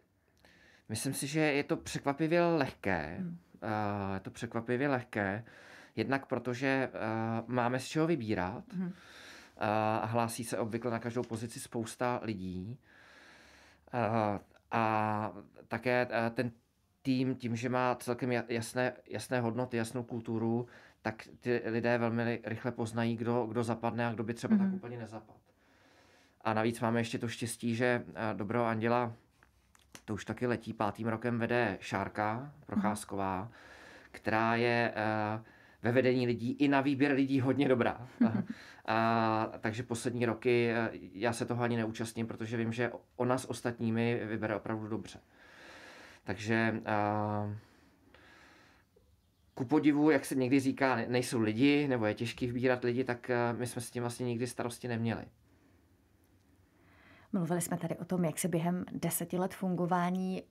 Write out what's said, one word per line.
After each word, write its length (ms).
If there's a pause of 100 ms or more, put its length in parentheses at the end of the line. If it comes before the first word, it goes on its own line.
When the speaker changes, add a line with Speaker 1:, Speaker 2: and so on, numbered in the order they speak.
(880)
Speaker 1:
myslím 260
si, 120
že 140
je 240
to 120
překvapivě 680
lehké. 760
Speaker 2:
Hmm. 180 (240)
Speaker 1:
A 520
je 60
to 100
překvapivě 580
lehké. 560 (520)
Jednak 300
protože, 400 (260)
eh, 540
máme 340
z 60
čeho 200
vybírat. 680
Speaker 2:
Hmm. 200 (680)
Speaker 1:
A 480
hlásí 380
se 140
obvykle 320
na 80
každou 240
pozici 380
spousta 640
lidí. 560 (1120)
A, 480 (300)
a 640 (360)
také, 420
eh, 200
ten 200 (560)
tým, 280
tím, 220
že 120
má 260
celkem 380
ja-, 160
jasné, 440 (160)
jasné 320
hodnoty, 360
jasnou 260
kulturu, 640 (360)
tak 260 (120)
ty 240
lidé 340
velmi 260
ry-, 200
rychle 280
poznají, 440
kdo, 300
kdo 160
zapadne 440
a 60
kdo 120
by 100
třeba 240
tak 80
Speaker 2:
Mhm. 80
Speaker 1:
úplně 240
nezapad. 380 (1040)
A 140
navíc 260
máme 200
ještě 180
to 100
štěstí, 460
že, 280 (120)
eh, 200
Dobrého 320
anděla, 460 (920)
to 100
už 100
taky 220
letí, 260
pátým 360
rokem 300
vede 420
Šárka 720 (140)
Procházková, 760
Speaker 2:
Mhm. 80 (600)
Speaker 1:
která 460
je, 400
eh, 460 (400)
ve 100
vedení 340
lidí 260
i 160
na 120
výběr 320
lidí 280
hodně 280
dobrá. 400 (120)
Speaker 2:
<laughs> 340 (340)
Speaker 1:
A, 640 (100)
takže 220
poslední 440
roky, 440
eh, 200 (220)
já 200
se 140
toho 160
ani 140
neúčastním, 500
protože 300
vím, 160
že 180 (260)
ona 220
s 120
ostatními 760
vybere 300
opravdu 320
dobře. 300 (1080)
Takže, 600
eh, 720 (2000)
ku 100
podivu, 460
jak 140
se 100
někdy 260
říká, 360
ne-, 120
nejsou 320
lidi, 480
nebo 180
je 80
těžký 320
vybírat 380
lidi, 200
tak, 260
eh, 220
my 140
jsme 160
s 80
tím 120
vlastně 240
nikdy 200
starosti 420
neměli. 360 (2000)
Speaker 2:
Mluvili 280
jsme 160
tady 200
o 80
tom, 200
jak 140
se 100
během 440
deseti 460
let 160
fungování 960